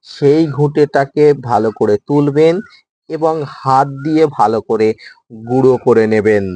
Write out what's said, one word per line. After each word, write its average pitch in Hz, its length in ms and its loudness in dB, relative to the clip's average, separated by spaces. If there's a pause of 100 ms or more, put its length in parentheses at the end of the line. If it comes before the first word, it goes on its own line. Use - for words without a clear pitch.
সেই 151 440 0
ঘুঁটেটাকে 147 840 0
ভালো 117 380 -2
করে 104 260 0 (100)
তুলবেন 147 540 0 (480)
এবং 160 380 -4
হাত 135 400 0
দিয়ে 151 380 -2
ভালো 110 360 -2
করে 110 320 0 (560)
গুঁড়ো 127 280 2
করে 113 300 2
নেবেন। 104 380 0 (100)